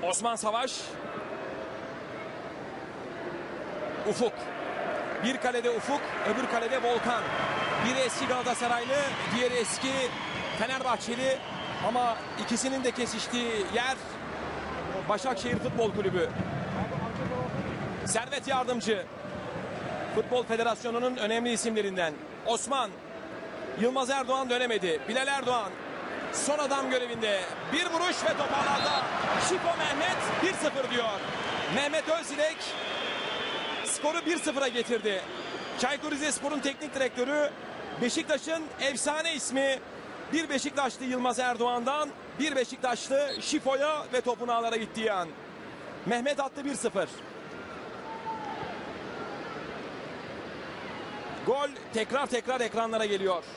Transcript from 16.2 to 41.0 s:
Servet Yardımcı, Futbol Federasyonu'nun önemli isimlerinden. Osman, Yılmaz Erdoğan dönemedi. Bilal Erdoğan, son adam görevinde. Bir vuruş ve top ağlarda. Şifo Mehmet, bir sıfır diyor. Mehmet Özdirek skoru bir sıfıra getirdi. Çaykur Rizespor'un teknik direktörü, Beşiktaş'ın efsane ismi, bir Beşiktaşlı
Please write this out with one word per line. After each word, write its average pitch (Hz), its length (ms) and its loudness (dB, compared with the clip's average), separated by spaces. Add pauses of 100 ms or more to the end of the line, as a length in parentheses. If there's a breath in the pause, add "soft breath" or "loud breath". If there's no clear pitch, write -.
Servet 254 420 0
Yardımcı, 233 580 2 (1080)
Futbol 240 280 2
Federasyonu'nun 233 720 2
önemli 233 360 2
isimlerinden. 202 640 2 (320)
Osman, 233 440 2 (880)
Yılmaz 254 300 4
Erdoğan 262 400 2
dönemedi. 214 580 2
Bilal 262 200 2
Erdoğan, 247 420 2 (640)
son - 240 2
adam 277 320 2
görevinde. 233 520 2 (320)
Bir 339 120 4
vuruş 339 380 2
ve - 60 4
top 285 240 2
ağlarda. 285 480 4 (480)
Şifo 339 280 4
Mehmet, 311 400 2 (260)
bir 370 100 4
sıfır 262 380 0
diyor. 233 180 2 (680)
Mehmet 294 340 2
Özdirek 311 480 2 (1300)
skoru 320 400 0
bir 320 120 2
sıfıra 277 300 2
getirdi. 220 540 0 (580)
Çaykur 285 320 0
Rizespor'un 294 480 0
teknik 277 360 -2
direktörü, 269 540 2 (520)
Beşiktaş'ın 311 640 2 (180)
efsane 294 520 0
ismi, 269 460 2 (540)
bir 311 160 2
Beşiktaşlı 277 560 0